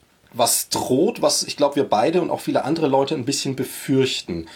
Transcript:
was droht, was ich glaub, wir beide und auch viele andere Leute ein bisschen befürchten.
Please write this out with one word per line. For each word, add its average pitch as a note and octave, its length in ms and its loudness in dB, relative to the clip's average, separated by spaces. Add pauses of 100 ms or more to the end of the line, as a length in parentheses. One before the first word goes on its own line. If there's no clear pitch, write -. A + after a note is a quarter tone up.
(340)
was - 360 0
droht, E3+ 520 0
was D3 220 0
ich - 140 -8
glaub, C#3+ 180 0
wir C#3 140 2
beide D3 320 2
und - 80 -4
auch - 100 -4
viele - 240 0
andere D#3+ 240 0
Leute C3+ 280 2
ein A#2+ 100 -6
bisschen C3+ 320 -2
befürchten. C3 1000 -2